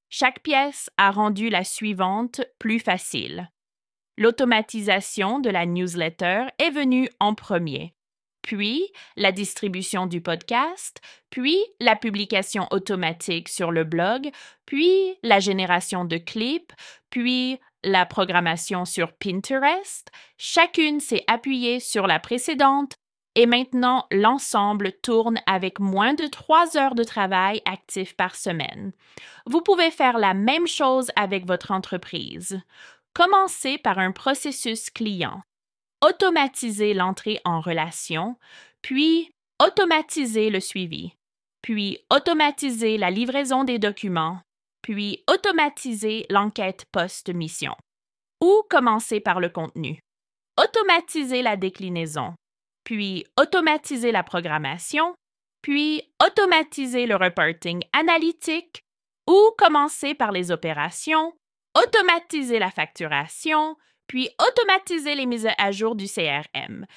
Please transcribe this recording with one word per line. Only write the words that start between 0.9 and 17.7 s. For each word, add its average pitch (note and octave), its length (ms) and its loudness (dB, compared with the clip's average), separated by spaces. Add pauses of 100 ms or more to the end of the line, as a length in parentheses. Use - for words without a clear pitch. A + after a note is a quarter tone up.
a G3 140 6
rendu G#3+ 400 0
la F#3 140 0
suivante G#3 760 -4 (200)
plus A3 180 -2
facile. E3+ 720 -6 (680)
L'automatisation G#3+ 1200 0
de A3 100 0
la F3 160 0
newsletter F3 800 -2 (120)
est E4 120 2
venue C4 380 2 (100)
en G#3 160 2
premier, E3+ 600 -4 (480)
puis A3 440 -2 (300)
la G3 160 2
distribution F#3+ 720 -4
du E3+ 140 -6
podcast, A#3+ 800 -4 (300)
puis C#4+ 280 0 (220)
la A3+ 160 4
publication G3+ 760 -4
automatique F3+ 800 -4
sur E3+ 240 -4
le D#3+ 100 2
blog, F#3+ 480 -2 (360)
puis F#4 580 2
la G#3 160 6
génération F#3 640 0
de D#3+ 120 -4
clips, A#3 560 -6 (380)
puis B3+ 480 -2 (240)